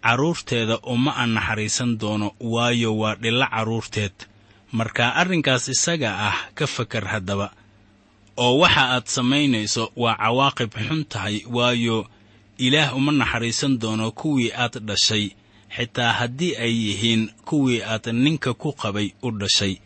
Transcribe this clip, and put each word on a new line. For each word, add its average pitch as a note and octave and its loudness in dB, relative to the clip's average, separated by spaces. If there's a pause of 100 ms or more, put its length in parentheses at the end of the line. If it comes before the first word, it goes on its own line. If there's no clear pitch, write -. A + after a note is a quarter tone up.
"Carruurteeda A#2 0
uma B2+ 0
aan A#2+ 2
naxariisan G#2+ -2
doono, G#2 -2
waayo A#2 0
waa G#2+ 0
dhilla A#2 0
carruurteed." A2 -2 (600)
Marka A#2 0
arrinkaas D#3 2
isaga C3+ 0 (200)
ah G2 -2 (180)
ka D3+ -2
fakar A2 -4
haddaba. G2 -4 (880)
Oo B2 4
waxa D#3+ 6 (120)
aad B2 -2
samaynayso B2 2
waa A#2 2
cawaaqib A#2+ 2 (160)
xun D#3+ -2
tahay, G#2 -6
waayo A#2+ 2 (520)
Ilaah C3 2
uma C#3 2
naxariisan B2 0
doono A2 -2
kuwii B2+ 0
aad A#2+ -4
dhashay, G#2 2 (500)
xitaa A#2+ 0
haddii C3 -2
ay A#2 0 (120)
yihiin A2 2 (160)
kuwii B2+ 2
aad G#2+ -4
ninka C3+ 2
ku - -6
qabay G#2 -2 (160)
u B2 -2
dhashay. G2+ 0 (120)